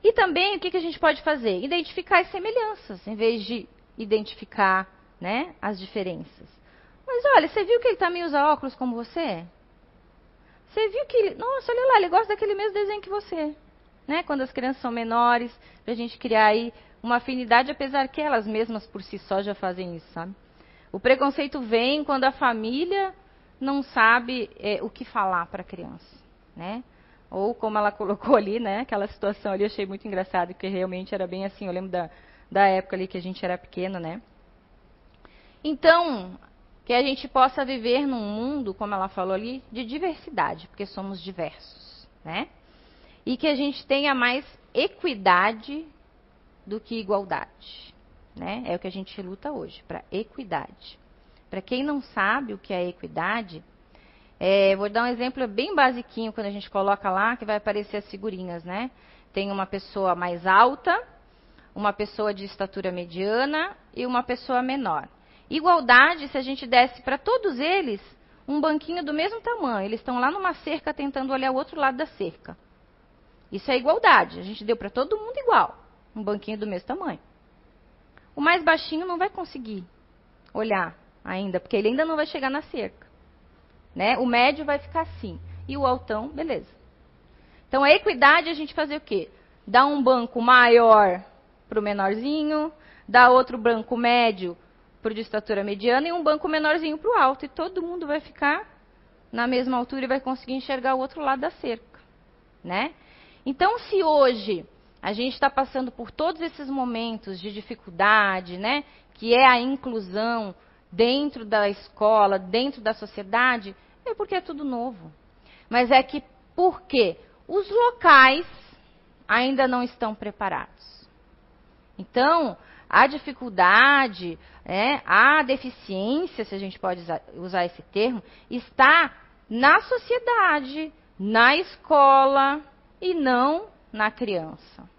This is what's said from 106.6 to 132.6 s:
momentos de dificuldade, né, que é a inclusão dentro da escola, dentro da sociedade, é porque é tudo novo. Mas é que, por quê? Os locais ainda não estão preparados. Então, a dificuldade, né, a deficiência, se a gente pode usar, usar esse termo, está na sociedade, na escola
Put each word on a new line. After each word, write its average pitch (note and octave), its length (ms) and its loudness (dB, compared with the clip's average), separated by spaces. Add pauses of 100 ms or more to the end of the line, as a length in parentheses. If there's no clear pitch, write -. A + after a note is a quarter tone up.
momentos A3+ 720 -6
de G3+ 140 -12
dificuldade, G3 1040 0
né, B3+ 260 -4 (300)
que A3+ 200 0
é C4 120 8
a B3 140 8
inclusão A3+ 960 -6 (380)
dentro B3 540 0
da G#3 240 2
escola, G#3 680 2
dentro A3+ 440 -4
da A3 120 -2
sociedade, G#3+ 840 -2 (300)
é A#4 80 -6
porque G4+ 220 -4
é F4+ 60 -2
tudo D4+ 240 -10
novo. A#3 460 -8 (580)
Mas A#3+ 220 2
é C4 120 8
que, C#4+ 200 -8 (320)
por F4+ 260 2
quê? G3+ 360 2 (300)
Os G4 220 -2
locais F4 760 6 (840)
ainda C4 400 2
não B3 160 -2
estão A#3 300 -6
preparados. - 920 -10 (920)
Então, C4 600 0 (320)
a A#3 180 8
dificuldade, A3+ 1300 2 (260)
né, A3+ 400 -2
a C4+ 380 6
deficiência, B3 1000 -6
se G3+ 120 -10
a - 20 -8
gente G3 220 -10
pode F3+ 220 -4
usar, E3+ 200 -6 (140)
usar F3+ 300 -2
esse - 180 -10
termo, A3 400 -2 (260)
está C#4 640 4 (360)
na C4+ 320 6
sociedade, F#4 1080 -2 (280)
na A3+ 360 6
escola C#4 1080 4 (380)